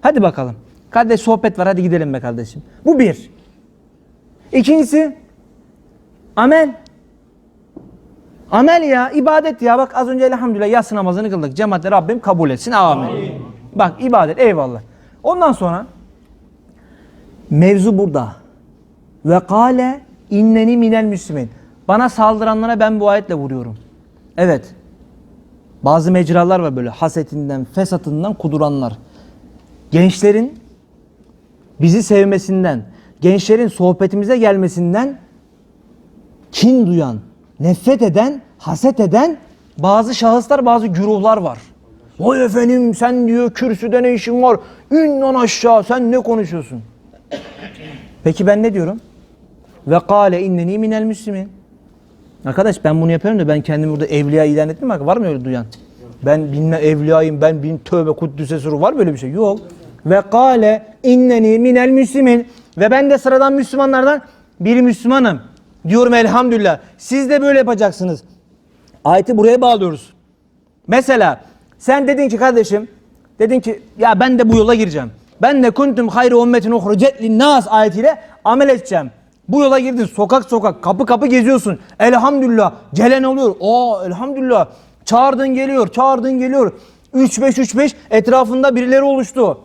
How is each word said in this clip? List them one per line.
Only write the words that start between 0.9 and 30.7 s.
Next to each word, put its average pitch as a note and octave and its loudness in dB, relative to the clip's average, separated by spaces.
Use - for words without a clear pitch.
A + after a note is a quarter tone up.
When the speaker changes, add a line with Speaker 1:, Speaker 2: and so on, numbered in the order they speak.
Speaker 1:
sohbet A3 -2
var, F3+ 0
hadi F#3 -2
gidelim D#3+ -2
be C3 -6
kardeşim. A#2+ -10
Bu D4+ 2
bir. G3 -2
İkincisi, D4 0
amel. C#4 2
Amel D#4+ 4
ya, C4 0
ibadet D4+ 0
ya. A#3+ 2
Bak C4 -2
az B3 -2
önce C4 -2
elhamdülillah A#3 -2
yatsı A3 0
namazını G3 -4
kıldık. D3+ -6
Cemaatle F#3+ -4
Rabbim G3 0
kabul E3+ -2
etsin. C3 -8
Amin. D#3 0
Speaker 2:
Amin. - -8
Speaker 1:
Bak G3 0
ibadet, A#3 0
eyvallah. D3 0
Ondan E4+ 0
sonra F#3 -4
mevzu F#3+ 4
burada. C#3 -4
Ve E3+ 2
kâle B3+ 0
inneni A3 2
minel A3+ 2
müslimin. E3 -6
Bana A3+ 0
saldıranlara A3 -2
ben A3 0
bu G#3 2
ayetle G3+ -2
vuruyorum. C3 -8
Evet. E3+ -2
Bazı D#3 0
mecralar F3 2
var D3+ -4
böyle B2 -6
hasetinden, D3 -6
fesatından F3+ -4
kuduranlar. C#3+ -4
Gençlerin G#3 2